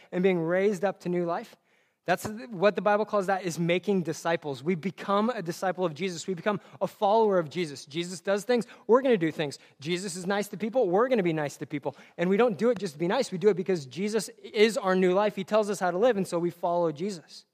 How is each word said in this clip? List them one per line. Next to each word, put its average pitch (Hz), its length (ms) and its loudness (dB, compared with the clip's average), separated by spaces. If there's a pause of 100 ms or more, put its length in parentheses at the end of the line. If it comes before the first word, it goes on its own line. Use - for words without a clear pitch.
(140)
and 180 100 0
being 185 160 4
raised 185 460 0
up 190 160 -2
to 175 80 -6
new 175 160 -2
life? 185 320 -6 (480)
That's 180 180 0 (280)
what 196 240 2
the 208 60 -4
Bible 208 220 2
calls 202 220 0
that, 190 180 0
is 165 160 -4
making 180 440 2
disciples. 151 600 -4
We 185 120 0
become 202 540 -2
a 233 120 -6
disciple 180 420 -4
of 165 100 -2
Jesus. 165 320 -6
We 190 100 -4
become 202 260 -2 (180)
a 180 80 -2
follower 208 500 2
of 160 120 0
Jesus. 151 360 -6
Jesus 170 360 -6
does 196 240 -2
things, 240 200 2 (220)
we're 240 140 8
gonna 247 160 4
do 165 120 0
things. 151 300 -6 (220)
Jesus 175 340 -4
is 180 100 -10
nice 202 220 -2
to 196 100 -12
people, 214 320 0
we're 214 200 4
gonna 240 120 2
be 175 120 2
nice 151 240 -4
to 151 80 -8
people. 139 320 -6 (200)
And 175 120 0
we 202 80 4
don't 233 200 2
do 226 120 2
it 233 80 0
just 175 160 -8
to 147 40 -18
be 175 120 -2
nice. 240 200 0
We 190 80 -8
do 196 120 4
it 180 80 2
because 180 280 -2
Jesus 196 440 -4 (120)
is 220 360 4
our 190 180 2
new 185 180 4
life. 202 220 2
He 190 80 -6
tells 214 260 2
us 196 120 -4
how 180 100 2
to 175 60 -2
live, 233 180 4
and 185 100 0
so 175 140 -4
we 175 100 0
follow 175 440 0
Jesus. 170 500 -8 (100)